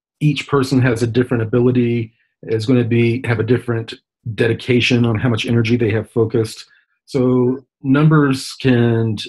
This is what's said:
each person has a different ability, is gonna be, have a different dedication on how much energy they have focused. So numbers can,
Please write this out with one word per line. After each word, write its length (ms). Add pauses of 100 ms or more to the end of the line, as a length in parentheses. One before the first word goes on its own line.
(200)
each 260
person 360
has 200
a 60
different 360
ability, 680 (300)
is 220
gonna 180
be, 420
have 140
a 40
different 500 (420)
dedication 680
on 120
how 120
much 160
energy 320
they 140
have 200
focused. 540 (400)
So 600 (160)
numbers 800
can, 560 (140)